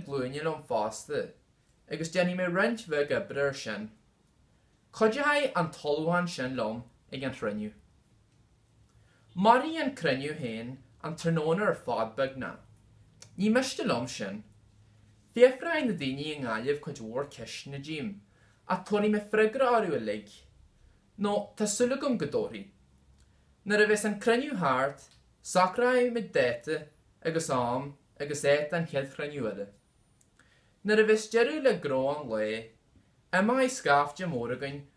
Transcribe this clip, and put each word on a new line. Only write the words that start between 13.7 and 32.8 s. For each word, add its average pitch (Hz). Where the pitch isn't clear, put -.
y 269
lom 123
sy'n. 104
Fiefra 269
ein 254
y 185
dyn 139
yng 151
Nghaelif 123
cwnt 139
wor 117
cysh -
na 139
gym, 147
a 180
tori 208
me 208
ffregra 220
ar 196
yw 151
y 113
lig. 107
No, 208
ta 214
sylwg 254
gydori. 110
Nyr 208
y 208
fes 214
an 208
crynyw 247
hart, 135
sacra 214
i 247
me 233
dete, 151
agos 160
am, 131
agos 143
et 147
an 165
ched 139
crynyw 147
ydy. 101
Nyr 214
y 214
fes 214
gerw 269
le 233
gro 131
an 147
le, 107